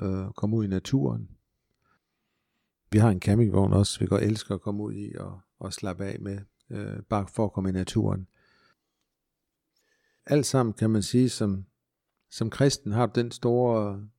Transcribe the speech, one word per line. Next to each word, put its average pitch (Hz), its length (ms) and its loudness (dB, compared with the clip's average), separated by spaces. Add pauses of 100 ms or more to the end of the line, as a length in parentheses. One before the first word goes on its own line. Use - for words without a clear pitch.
øh, 95 280 -4
komme 107 260 -2
ud 113 80 0
i 101 40 -2
naturen. 113 600 -2 (1600)
Vi 107 80 4
har 110 120 8
en 92 100 0
campingvogn 98 520 4
også, 98 280 2
vi 107 60 2
godt 101 160 0
elsker 107 320 -2
at 92 60 -6
komme 104 220 -6
ud 107 120 -8
i 101 240 -10
og, 95 220 -12 (180)
og 98 140 -10
slappe 95 320 -6
af 98 160 -8
med, 101 180 -8 (320)
øh, 104 320 -10
bare 101 260 -2
for - 160 -2
at 101 80 -4
komme 95 160 -2
i 95 40 0
naturen. 92 540 0 (2000)
Alt 151 200 4
sammen 120 260 2
kan 113 180 2
man 107 120 4
sige, 123 260 4
som, 98 360 -2 (680)
som 113 200 -4
kristen 131 420 0
har 117 140 2
du 113 140 0
den 120 100 -2
store 113 760 0 (120)